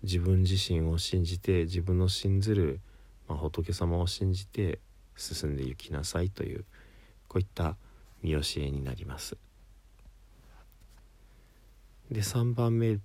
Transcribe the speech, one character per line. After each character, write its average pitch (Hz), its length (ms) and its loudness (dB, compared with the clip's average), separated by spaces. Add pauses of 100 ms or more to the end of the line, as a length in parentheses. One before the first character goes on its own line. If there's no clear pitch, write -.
自 92 160 0
分 92 240 6
自 92 120 4
身 82 360 2
を 82 80 2
信 90 260 0
じ 87 160 -2
て、 90 240 2
自 87 180 -2
分 90 160 2
の 92 100 4
信 98 320 2
ず 104 140 2
る、 80 260 2 (480)
ま 80 60 -4
あ、 78 40 -4
仏 80 340 -4
様 85 260 0
を 87 80 2
信 92 260 0
じ 95 140 -4
て 95 340 -2 (360)
進 - 340 -6
ん 71 60 -2
で 67 80 -4
ゆ 65 100 -4
き - 180 -14
な 73 120 -4
さ 95 180 -2
い 95 80 0
と - 120 -6
い - 140 -6
う、 - 80 -10 (640)
こ - 100 -2
う - 20 4
い 95 40 0
っ - 100 -10
た 82 220 -2 (460)
見 80 100 0
教 76 80 2 (180)
え 71 120 -2
に 69 120 -4
な 65 120 -6
り - 100 -12
ま 65 140 -10
す。 - 180 -12 (2750)
で、 110 120 0
三 120 320 0
番 117 240 4
目 113 260 4